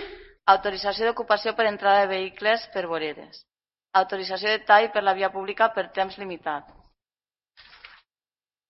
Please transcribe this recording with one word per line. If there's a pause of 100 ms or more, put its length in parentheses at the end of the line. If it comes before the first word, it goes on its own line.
(440)
Autorització
d'ocupació
per
entrada
de
vehicles
per
voreres. (500)
Autorització
de (100)
tall
per
la
via
pública
per
temps
limitat. (2000)